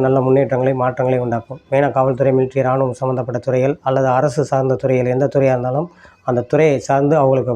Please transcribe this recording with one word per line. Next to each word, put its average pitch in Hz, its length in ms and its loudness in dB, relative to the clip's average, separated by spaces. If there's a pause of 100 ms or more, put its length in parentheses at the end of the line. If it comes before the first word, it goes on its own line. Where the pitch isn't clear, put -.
நல்ல 135 200 2
முன்னேற்றங்களை, 131 560 2
மாற்றங்களை 127 420 0
உண்டாக்கும். 117 360 -6 (120)
மெயினாக 135 240 2
காவல்துறை, 131 400 2
மிலிட்டரி, 131 280 0
இராணுவம் 131 360 -2
சம்மந்தப்பட்ட 127 480 -4
துறைகள் 131 280 0 (140)
அல்லது 135 280 0
அரசு 143 340 0
சார்ந்த 131 320 0
துறைகள், 123 320 0
எந்த 131 200 0
துறையாக 135 220 2
இருந்தாலும் 127 320 -4 (400)
அந்த 123 220 0
துறையை 147 260 2 (120)
சார்ந்து 143 320 2
அவங்களுக்கு 131 360 2